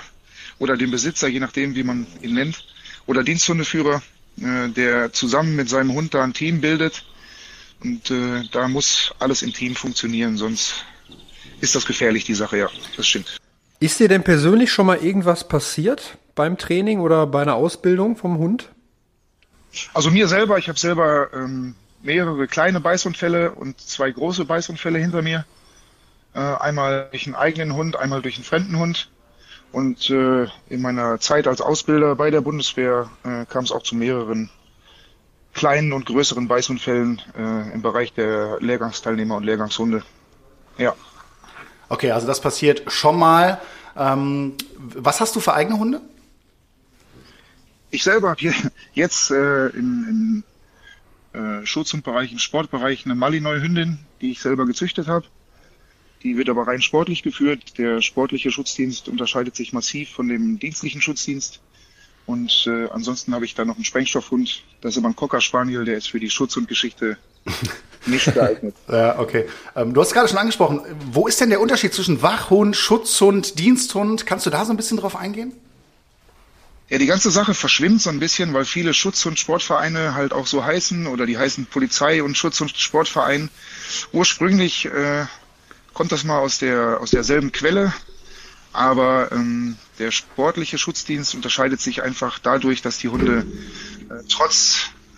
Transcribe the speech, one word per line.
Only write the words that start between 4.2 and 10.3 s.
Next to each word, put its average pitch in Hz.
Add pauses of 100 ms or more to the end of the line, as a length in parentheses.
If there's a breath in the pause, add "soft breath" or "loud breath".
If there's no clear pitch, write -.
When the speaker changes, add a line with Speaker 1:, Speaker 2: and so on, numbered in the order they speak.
Speaker 1:
äh, 123
der 120
zusammen 151
mit 135
seinem 131
Hund 156
da 135
ein 127
Team 160
bildet. 160 (800 loud breath)
Und, 120
äh, 123
da 123
muss -
alles 131
im 120
Team 123
funktionieren, 117